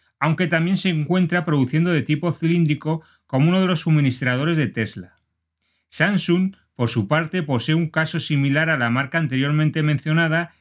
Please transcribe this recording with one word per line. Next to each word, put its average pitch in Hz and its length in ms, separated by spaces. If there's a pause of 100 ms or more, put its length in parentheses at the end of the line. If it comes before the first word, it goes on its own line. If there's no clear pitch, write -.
(200)
aunque 160 280
también 165 300
se 190 120
encuentra 175 560
produciendo 151 460
de 147 100
tipo 151 320
cilíndrico 160 720 (220)
como 143 240
uno 185 120
de 185 60
los 180 140
suministradores 143 760
de 135 100
Tesla. 101 520 (680)
Samsung, 185 680 (200)
por 120 140
su 101 180
parte, 160 360
posee 143 320
un 165 120
caso 160 320
similar 143 500
a 156 80
la 120 120
marca 131 280
anteriormente 151 640
mencionada, 160 800